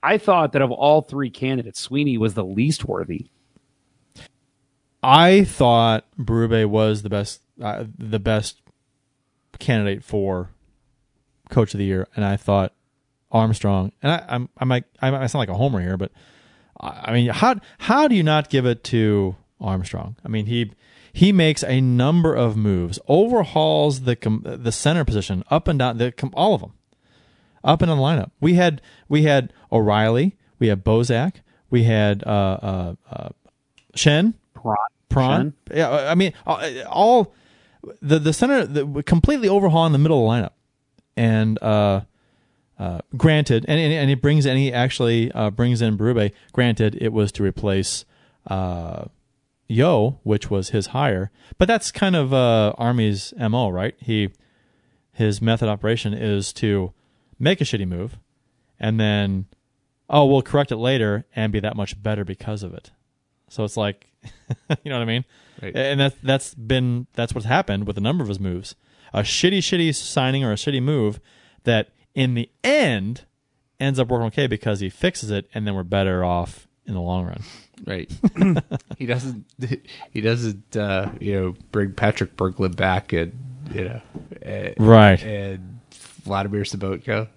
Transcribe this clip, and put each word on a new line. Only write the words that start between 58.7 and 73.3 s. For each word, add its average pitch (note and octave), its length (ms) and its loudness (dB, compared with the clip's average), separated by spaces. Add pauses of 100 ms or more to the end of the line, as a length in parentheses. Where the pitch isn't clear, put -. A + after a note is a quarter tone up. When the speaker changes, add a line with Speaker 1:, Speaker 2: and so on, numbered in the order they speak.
Speaker 2:
and A2 180 0
then, G2+ 480 0 (600)
"Oh, D3 180 4
we'll C3+ 160 4
correct C#3+ 300 -2
it A2+ 40 -4
later A2+ 500 -2 (100)
and A2 160 -2
be G#2 80 -2
that G#2+ 160 -6
much G2+ 260 -8
better G#2 220 -4
because G2+ 380 -10
of F2+ 100 -12
it." - 180 -20 (580)
So - 160 -6
it's G2+ 120 -6
like, G#2 300 -4 (160)
<laughs> - 0 - (600)
you D3 80 -12
know C3 60 -6
what A#2+ 60 -4
I - 20 -4
mean? A#2 200 -2 (360)
Speaker 3:
Right. - 160 -10
Speaker 2:
And C#3 240 -2
that's, C#3 220 0
that's C3+ 320 -2
been, B2 580 -2
that's A#2 220 -6
what's A2 120 -6
happened G2+ 400 0
with G2+ 120 -6
a - 20 -6
number C#3+ 220 -2
of A2 60 -6
his F#2+ 120 -6
moves. F#2 340 -8 (380)
A G2+ 80 -2
shitty, F3+ 380 0
shitty E3 360 0
signing C3+ 480 -2
or A2+ 100 0
a - 20 0
shitty C3+ 280 -4
move B2 380 0 (440)
that A2+ 260 0 (240)
in C3 180 0
the A#2 160 -4 (160)
end B2+ 640 0 (520)